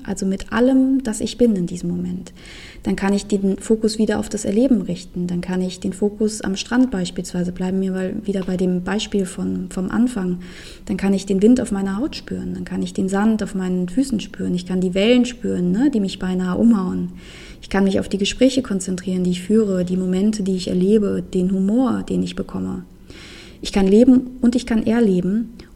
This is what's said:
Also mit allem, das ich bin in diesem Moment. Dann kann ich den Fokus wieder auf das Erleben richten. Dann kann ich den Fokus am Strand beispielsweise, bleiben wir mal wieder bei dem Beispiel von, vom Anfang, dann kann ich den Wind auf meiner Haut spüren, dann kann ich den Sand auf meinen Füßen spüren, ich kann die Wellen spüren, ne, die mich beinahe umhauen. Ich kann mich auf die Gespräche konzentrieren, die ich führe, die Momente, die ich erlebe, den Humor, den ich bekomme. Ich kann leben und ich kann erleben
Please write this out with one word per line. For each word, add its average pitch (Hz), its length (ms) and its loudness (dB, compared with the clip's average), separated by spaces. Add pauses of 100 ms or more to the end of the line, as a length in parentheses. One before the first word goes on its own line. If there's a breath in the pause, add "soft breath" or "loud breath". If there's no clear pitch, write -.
Also 196 220 -6
mit 190 260 -4
allem, 262 520 4
das 214 180 -4
ich - 160 -6
bin 240 180 4
in 175 100 0
diesem 175 240 -6
Moment. 180 440 -6 (500 loud breath)
Dann 196 140 0
kann 196 160 0
ich 202 140 -2
den 196 320 0
Fokus 220 380 0
wieder 214 220 2
auf 208 80 -6
das 202 160 -6
Erleben 220 380 4
richten. 180 440 -6
Dann 175 140 -2
kann 185 220 -2
ich 180 180 -4
den 190 140 -4
Fokus 214 480 -2
am 190 160 -4
Strand 247 340 0
beispielsweise, 180 600 -4
bleiben 185 260 -2
wir 190 120 0
mal 185 220 -4 (120)
wieder 196 180 -2
bei 185 140 -2
dem 180 260 0
Beispiel 196 420 -2
von, 185 440 -6
vom 185 200 -4
Anfang, 196 500 0 (440 loud breath)
dann 202 140 -4
kann 196 160 2
ich 190 120 -2
den 190 160 0
Wind 247 200 8
auf - 100 -4
meiner 196 260 -2
Haut 277 200 -4
spüren, 185 360 -8
dann 185 120 -8
kann 185 180 -4
ich 180 100 -6
den 190 140 0
Sand 208 340 2
auf 202 140 -4
meinen 185 320 0
Füßen 240 320 0
spüren, 185 340 -4
ich 180 120 -2
kann 185 160 -2
die 185 120 0
Wellen 233 300 4
spüren, 190 480 -2
ne, 240 180 4
die 233 120 2
mich 190 180 -4
beinahe 185 380 -2
umhauen. 185 560 2 (480 loud breath)
Ich - 80 -16
kann 196 140 4
mich 196 160 2
auf 196 100 -4
die 196 80 -2
Gespräche 262 440 2
konzentrieren, 185 640 -2
die 180 80 2
ich 180 100 -2
führe, 196 440 2
die 185 120 -2
Momente, 190 460 0
die 190 120 0
ich 180 120 -6
erlebe, 190 540 2
den 185 300 -2
Humor, 202 520 2
den 185 200 -2
ich 175 120 -8
bekomme. 185 480 -6 (800 loud breath)
Ich - 120 -6
kann 196 140 4
leben 247 540 6
und 233 140 4
ich 247 100 -4
kann 220 200 0
erleben 214 680 2 (220 loud breath)